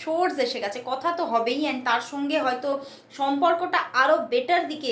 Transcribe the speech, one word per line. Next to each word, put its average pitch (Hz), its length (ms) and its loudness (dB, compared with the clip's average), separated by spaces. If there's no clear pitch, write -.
Swords 320 420 0
এসে 240 180 -4
গেছে, 202 160 -4
কথা 262 180 -2
তো 349 40 0
হবেই, 233 280 0
and 254 160 -4
তার 240 140 2
সঙ্গে 285 340 -2
হয়তো 254 240 -2
সম্পর্কটা 339 600 2
আরও 294 140 6
বেটার 311 300 2
দিকে 269 200 -6